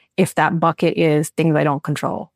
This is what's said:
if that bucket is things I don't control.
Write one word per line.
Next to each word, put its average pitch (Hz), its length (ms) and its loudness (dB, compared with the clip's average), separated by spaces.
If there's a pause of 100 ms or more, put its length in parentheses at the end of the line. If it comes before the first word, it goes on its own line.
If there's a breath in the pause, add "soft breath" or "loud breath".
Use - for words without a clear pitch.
(160 soft breath)
if - 180 0
that 156 240 0
bucket 165 380 0
is 151 320 2
things 160 260 0
I 147 80 2
don't 147 200 0
control. - 540 -6